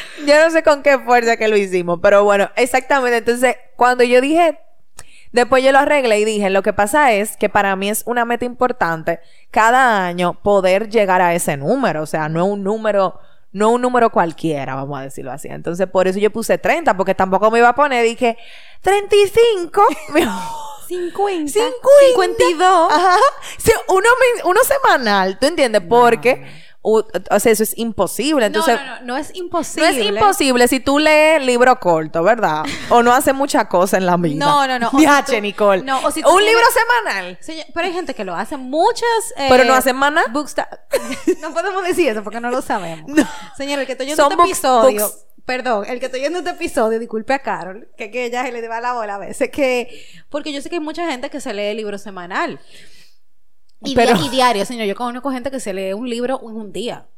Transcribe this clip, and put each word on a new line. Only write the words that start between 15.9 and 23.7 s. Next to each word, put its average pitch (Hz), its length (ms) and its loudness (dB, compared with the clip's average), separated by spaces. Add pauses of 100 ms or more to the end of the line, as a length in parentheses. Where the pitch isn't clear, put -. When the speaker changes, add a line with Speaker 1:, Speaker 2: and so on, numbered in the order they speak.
Speaker 1:
eso 190 120 -2
yo 208 120 2
puse 214 260 -2
treinta, 269 380 2
porque 190 200 -2
tampoco 190 360 2
me 233 80 2
iba 240 100 6
a 247 60 2
poner, 269 280 2
dije, 233 340 0 (440)
"treinta 403 340 0
y 403 120 6
cinco". 403 560 2 (300)
<laughs> 311 120 2 (640)
Speaker 2:
Cincuenta. 349 640 -4
Speaker 1:
Cincuenta. 494 380 0 (180)
Speaker 2:
Cincuenta 480 400 2
y 359 60 2
dos. 349 400 4
Speaker 1:
Ajá. 359 240 4 (400)
Sí, - 140 2 (160)